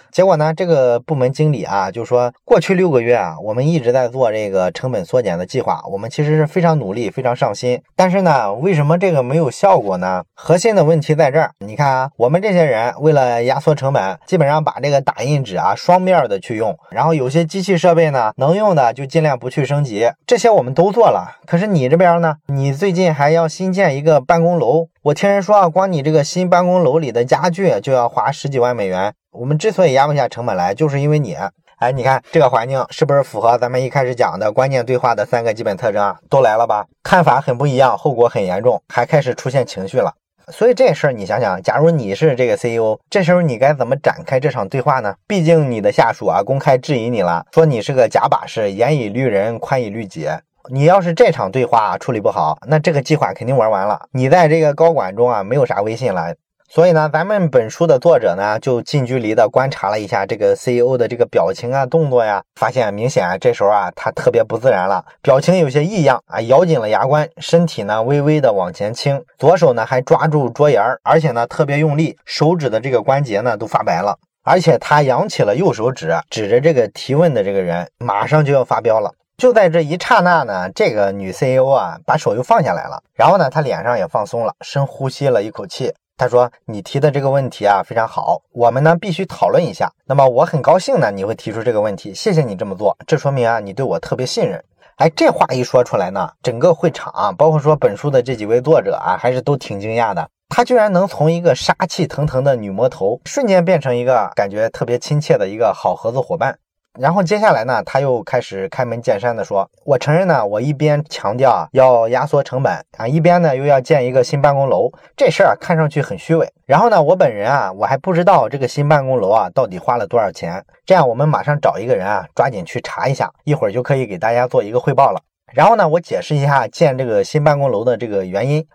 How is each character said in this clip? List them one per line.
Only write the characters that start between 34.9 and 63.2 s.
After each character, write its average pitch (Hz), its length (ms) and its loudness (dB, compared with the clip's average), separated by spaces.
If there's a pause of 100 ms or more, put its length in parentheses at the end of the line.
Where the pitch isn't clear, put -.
话 120 200 0
的 104 100 -2
三 117 180 -2
个 117 80 -2
基 110 120 -8
本 104 120 -2
特 107 160 -2
征 101 120 -2
啊？ 98 120 -2 (140)
都 139 120 4
来 110 140 4
了 117 120 0
吧？ 104 180 -2 (160)
看 185 220 2
法 135 180 2
很 127 160 -4
不 135 80 -2
一 131 120 0
样， 123 200 4
后 107 160 -2
果 117 160 2
很 104 160 -2
严 92 160 -4
重， 117 180 0 (100)
还 120 140 -2
开 147 160 2
始 127 140 -4
出 - 160 -8
现 127 160 0
情 95 220 -10
绪 127 100 -4
了。 101 160 0 (360)
所 233 200 2
以 247 60 2
这 240 180 4
事 151 140 -2
儿 139 40 0
你 107 140 -8
想 104 160 -2
想， 95 220 -2
假 110 140 0
如 156 120 4
你 120 240 -2
是 143 220 2
这 123 100 0
个 110 100 2
C 117 180 -6
E 117 40 -2
O， 110 220 0 (100)
这 196 140 0
时 170 100 2
候 180 80 4
你 135 160 -2
该 135 160 2
怎 127 140 -2
么 131 80 0
展 - 280 -2
开 131 160 -2
这 139 120 -2
场 101 180 -6
对 135 100 -4
话 135 200 0
呢？ 101 160 -6 (100)
毕 196 180 0
竟 156 280 4
你 110 100 -4
的 101 100 2
下 117 220 2
属 - 140 -4
啊， 90 160 0
公 135 160 -2
开 135 180 2
质 131 220 -2
疑 113 100 -4
你 110 140 -2
了， 85 280 -2
说 160 140 4
你 127 160 0
是 143 120 -6
个 123 140 4
假 117 200 0
把 143 180 0
式， 107 260 -4
严 117 240 0
以 117 140 -4
律 123 160 -4
人， 110 320 -2
宽 131 240 -4
以 110 80 -6
律 107 160 -10
己。 80 240 -10 (400)
你 135 140 -2
要 185 180 6
是 175 100 -4
这 180 200 4
场 98 200 -4
对 127 140 0
话 117 140 2
啊， 98 180 -2
处 - 140 -8
理 117 80 -2
不 107 100 0
好， 80 380 -2
那 151 100 2
这 156 160 0
个 143 80 0
计 151 140 0
划 104 180 -2
肯 113 140 -10
定 135 100 0
玩 110 140 2
完 98 160 0
了， 104 120 -2 (120)
你 131 180 -2
在 170 180 6
这 160 120 2
个 151 160 2
高 165 180 4
管 98 220 -4
中 117 120 2
啊， 110 160 0
没 110 120 -4
有 143 100 2
啥 - 160 -4
威 110 140 -4
信 123 180 -4
了。 85 220 -6 (340)
所 165 180 4
以 175 60 4
呢， 156 180 2
咱 156 160 -2
们 202 220 0
本 117 200 2
书 - 160 -2
的 143 140 4
作 165 180 4
者 104 160 0
呢， 104 240 -2
就 120 240 -2
近 135 240 -2
距 127 140 -2
离 110 160 -2
的 107 140 4
观 135 200 0
察 101 200 -4
了 107 100 -2
一 104 80 -8
下 98 180 -2
这 107 120 -6
个 101 180 2
C 123 200 -2
E 120 40 0
O 127 180 0
的 117 80 0
这 113 120 -6
个 120 80 2
表 95 260 -2
情 - 180 -8
啊、 135 160 -2
动 156 240 0
作 123 140 2
呀， 101 180 -2 (140)
发 110 160 -2
现 110 220 -2
明 110 160 -4
显 98 180 -2